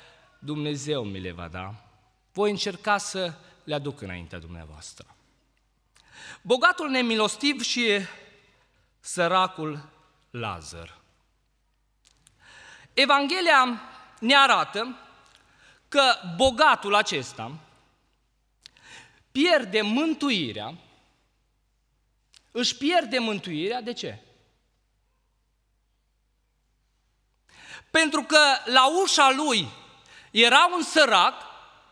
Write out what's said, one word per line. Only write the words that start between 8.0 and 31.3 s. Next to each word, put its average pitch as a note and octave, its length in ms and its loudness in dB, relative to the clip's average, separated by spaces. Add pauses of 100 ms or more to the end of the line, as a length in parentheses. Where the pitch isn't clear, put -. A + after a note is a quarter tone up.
săracul E3+ 880 -2 (420)
Lazar. E2+ 680 -12 (1900)
Evanghelia C#4 880 2 (380)
ne B3 180 2
arată A#3+ 600 2 (920)
că C4+ 260 4 (220)
bogatul A#3+ 580 4
acesta C#3 580 -2 (1800)
pierde C4 480 2
mântuirea, G#3 960 -2 (1800)
își - 260 -4
pierde C#4 420 0
mântuirea, G3+ 640 -4
de A3+ 120 -10
ce? A2+ 260 -10 (3750)
Pentru D#4 320 2
că D4+ 180 4 (240)
la C4 380 4
ușa D4 280 4
lui C4 380 0 (640)
era B3 440 6
un E4+ 80 -2
sărac A#3+ 520 4 (580)